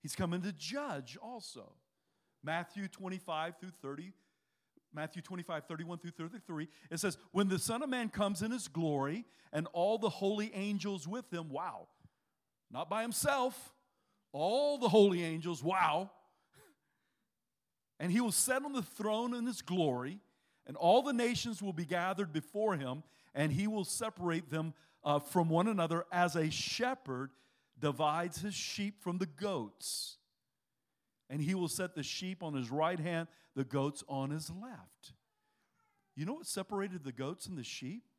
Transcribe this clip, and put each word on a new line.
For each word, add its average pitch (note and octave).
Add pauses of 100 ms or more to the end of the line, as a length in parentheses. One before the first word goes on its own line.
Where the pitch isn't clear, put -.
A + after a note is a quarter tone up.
He's -
coming F3+
to G3+
judge D3+
also. A3 (680)
Matthew E3+
twenty-five F3
through F3+
thirty, D3 (800)
Matthew D#3
twenty-five, E3+
thirty-one E3
through E3+
thirty-three, E3 (200)
it E3
says, F#3+ (160)
"When G3
the F#3
Son A#3
of D4
Man B3
comes G3+
in A3
his B3
glory D#3 (260)
and D#3
all G3
the G#3+
holy G#3
angels G3
with A#3
him," E3
wow, C3+ (840)
not D3+
by G#3
himself, B3+ (580)
all B3+
the A#3+
holy F#3+
angels, D#3+
wow. F3 (1900)
And E3
he G3+
will A#3
sit C4
on C#4+
the B3+
throne A3
in A#3+
his A#3+
glory, D#3 (440)
and C3+
all F#3
the C#4
nations A#3
will G3
be E3
gathered F3
before G3
him, C3 (320)
and D3+
he F#3+
will G#3+
separate F3
them, D#3+ (300)
uh, D3
from E3
one E3+
another E3+
as F3
a D#3+
shepherd D3 (480)
divides D3+
his G3+
sheep -
from F3+
the F#3
goats. C#3+ (1120)
And C#3+
he D#3+
will F3+
set F3+
the D3
sheep F#3
on D#3
his B2
right D#3+
hand, E3 (280)
the C3+
goats C#3
on C#3
his D3+
left. F#3 (1000)
You D3
know G#3+
what E4
separated G3
the C3+
goats C3+
and F#3+
the B2+
sheep? D3 (160)